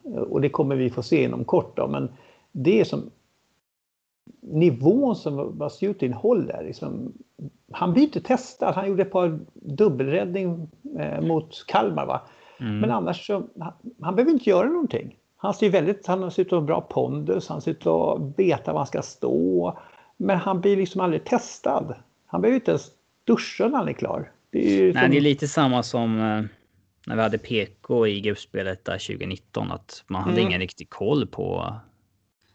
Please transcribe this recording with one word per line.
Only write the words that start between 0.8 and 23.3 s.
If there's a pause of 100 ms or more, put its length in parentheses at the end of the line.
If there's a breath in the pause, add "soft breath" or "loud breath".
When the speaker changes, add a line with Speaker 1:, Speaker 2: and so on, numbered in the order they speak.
Speaker 1:
få
se
inom
kort
då,
men (400 soft breath)
det
är
som (1300)
nivån
som
Vasiutin
håller.
Liksom, (600)
han
blir
inte
testad.
Han
gjorde
ett
par (160)
dubbelräddning, (280)
eh,
mot
Kalmar,
va? (380 loud breath)
Speaker 2:
Mm.
Speaker 1:
Men
annars
så, (120)
han, (280)
han
behöver
inte
göra
någonting. (200)
Han
ser
väldigt,
han
ser
ut
att
ha
bra
pondus,
han
ser
ut
att
veta
var
han
ska
stå. (380 loud breath)
Men
han
blir
liksom
aldrig
testad. (320)
Han
behöver
inte
ens (340)
duscha